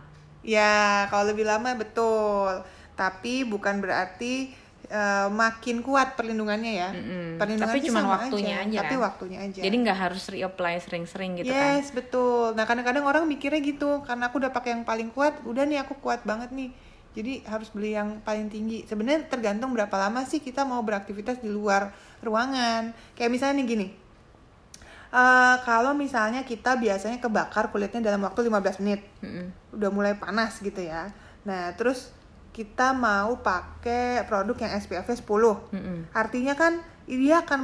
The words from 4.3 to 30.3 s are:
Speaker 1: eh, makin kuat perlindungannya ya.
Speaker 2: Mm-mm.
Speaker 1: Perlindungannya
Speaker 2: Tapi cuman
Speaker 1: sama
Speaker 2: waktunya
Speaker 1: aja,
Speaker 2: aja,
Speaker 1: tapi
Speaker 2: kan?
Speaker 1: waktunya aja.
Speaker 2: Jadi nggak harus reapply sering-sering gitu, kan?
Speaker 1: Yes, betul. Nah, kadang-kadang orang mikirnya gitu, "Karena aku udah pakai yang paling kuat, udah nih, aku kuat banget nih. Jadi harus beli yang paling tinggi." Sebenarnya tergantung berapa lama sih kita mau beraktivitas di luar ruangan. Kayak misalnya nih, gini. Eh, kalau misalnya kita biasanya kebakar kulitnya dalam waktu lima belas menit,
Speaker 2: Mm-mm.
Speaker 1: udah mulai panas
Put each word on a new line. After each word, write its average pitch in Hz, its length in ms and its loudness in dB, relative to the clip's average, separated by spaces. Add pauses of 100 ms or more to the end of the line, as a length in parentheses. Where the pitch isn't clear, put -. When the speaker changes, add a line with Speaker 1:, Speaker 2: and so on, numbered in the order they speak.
Speaker 1:
eh, 202 460 0
makin 226 500 0
kuat 262 400 2
perlindungannya 220 560 -2
ya. 180 160 -2
Speaker 2:
Mm-mm. 175 480 -6
Speaker 1:
Perlindungannya 220 400 0
Speaker 2:
Tapi 269 80 -2
cuman 220 160 2
Speaker 1:
sama 196 160 2
Speaker 2:
waktunya 208 380 -2
Speaker 1:
aja, 196 100 -2
Speaker 2:
aja, 220 160 -2
Speaker 1:
tapi - 80 -2
Speaker 2:
kan? 262 160 0
Speaker 1:
waktunya 185 320 -8
aja. 196 220 -10
Speaker 2:
Jadi 190 180 2
nggak 202 240 2
harus 180 240 -2
reapply 185 540 -2
sering-sering 180 580 -6
gitu, 175 80 -2
kan? 285 320 4
Speaker 1:
Yes, 277 160 -6
betul. 247 560 2
Nah, 220 160 0
kadang-kadang 247 400 0
orang 294 160 4
mikirnya 294 400 0
gitu, 285 400 0
"Karena 240 240 -4
aku 254 160 -2
udah 262 80 0
pakai 247 240 -2
yang 233 80 -6
paling 226 320 -4
kuat, 285 320 2
udah 240 160 0
nih, 294 160 0
aku 269 160 -6
kuat 240 320 -4
banget 233 240 -4
nih. 262 240 -8 (340)
Jadi 226 380 -8
harus 220 240 -6
beli 214 240 -4
yang 214 240 -4
paling 214 320 -4
tinggi." 220 320 -6
Sebenarnya 269 480 0
tergantung 233 400 -2
berapa 208 240 0
lama 220 320 0
sih 302 160 -2
kita 269 240 -2
mau 247 160 -2
beraktivitas 214 560 -4
di 240 80 -6
luar 202 480 2 (240)
ruangan. 233 720 0 (240)
Kayak 240 160 0
misalnya 269 320 2
nih, 247 60 0
gini. 214 180 0 (1200)
Eh, 254 460 8 (100)
kalau 247 320 4
misalnya 254 480 0
kita 247 320 0
biasanya 214 400 0
kebakar 220 560 0
kulitnya 202 300 -2
dalam 202 180 2
waktu 196 240 0
lima 214 160 2
belas 190 160 0
menit, 202 240 0 (180)
Speaker 2:
Mm-mm. 180 300 -10 (240)
Speaker 1:
udah 208 160 0
mulai 202 240 2
panas 208 480 -4